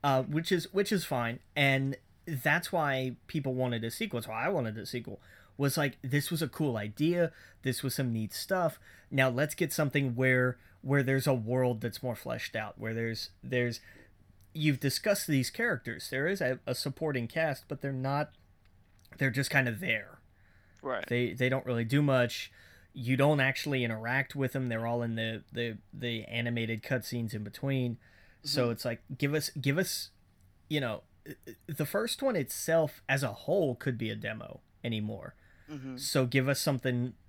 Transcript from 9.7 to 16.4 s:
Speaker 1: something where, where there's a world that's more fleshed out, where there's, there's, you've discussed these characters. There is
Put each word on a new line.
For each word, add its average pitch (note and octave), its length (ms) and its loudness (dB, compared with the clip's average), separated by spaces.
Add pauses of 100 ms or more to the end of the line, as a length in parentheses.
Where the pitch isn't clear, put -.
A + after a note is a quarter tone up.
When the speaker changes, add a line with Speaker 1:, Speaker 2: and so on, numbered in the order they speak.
Speaker 1:
something C#3 420 2
where, B2+ 420 4 (240)
where C#3 220 4
there's C3+ 240 4
a C#3 60 4
world B2 480 2
that's A#2 220 -6
more B2 120 -2
fleshed A#2 400 -6
out, G#2+ 240 -6
where A2+ 140 -4
there's, A2+ 380 -4 (120)
there's, B2 360 0 (760)
you've D3+ 260 2
discussed G3 460 0
these C3+ 240 2
characters. D#3+ 640 -4
There C3+ 160 0
is F#3+ 140 -2